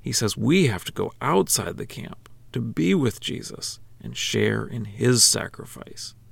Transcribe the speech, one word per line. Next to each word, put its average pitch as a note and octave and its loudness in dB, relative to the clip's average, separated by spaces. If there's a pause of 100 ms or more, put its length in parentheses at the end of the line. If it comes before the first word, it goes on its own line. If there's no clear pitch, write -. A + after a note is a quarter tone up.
He B2+ -6
says A2+ 0
we C#3+ 4
have F#2+ -2
to - -10
go G2 -4
outside C3 2
the - -6
camp - -12 (240)
to B2+ -2
be A#2+ 2
with C3+ 2
Jesus - -8 (200)
and - -10
share G#2+ 0
in - -8
his A#2 4
sacrifice. - -2 (180)